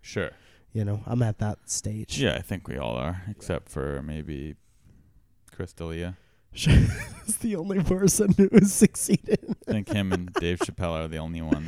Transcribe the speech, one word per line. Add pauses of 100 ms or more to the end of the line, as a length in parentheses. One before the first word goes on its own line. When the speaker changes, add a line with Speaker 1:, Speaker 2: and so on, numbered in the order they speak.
Speaker 1:
Sure. (400)
Speaker 2:
You
know,
I'm
at
that
stage.
Speaker 1:
Yeah,
I
think
we
all
are,
except
for
maybe (960)
Chris
D'Elia. (160)
Speaker 2:
<laughs>
He's
the
only
person
who
has
succeeded. (280)
Speaker 1:
I
think
him
and
Dave
Chappelle
are
the
only
ones